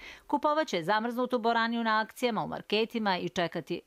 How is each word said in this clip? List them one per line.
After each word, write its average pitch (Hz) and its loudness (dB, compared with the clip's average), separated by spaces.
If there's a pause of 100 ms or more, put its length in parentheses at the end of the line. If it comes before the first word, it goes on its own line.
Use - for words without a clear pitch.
(280)
Kupovat 302 2
će 175 -2
zamrznutu 233 0
boraniju 233 2
na 220 4
akcijama, 220 -2
u 151 -4
marketima 208 0
i 180 -4
čekati 170 -2